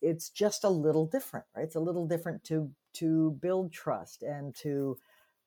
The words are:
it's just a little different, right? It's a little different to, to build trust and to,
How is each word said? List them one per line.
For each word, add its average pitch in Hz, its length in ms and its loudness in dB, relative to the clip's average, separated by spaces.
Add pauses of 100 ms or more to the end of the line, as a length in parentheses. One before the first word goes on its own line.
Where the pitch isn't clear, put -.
it's 165 280 0
just 208 340 0
a 208 40 6
little 156 380 4
different, 160 480 -4
right? 117 80 -4
It's 160 140 -6
a 160 40 0
little 170 280 0
different 165 360 -4
to, 156 260 -2 (240)
to 160 460 2
build 180 320 0
trust 110 520 -6
and 143 320 -8
to, 139 420 -2 (480)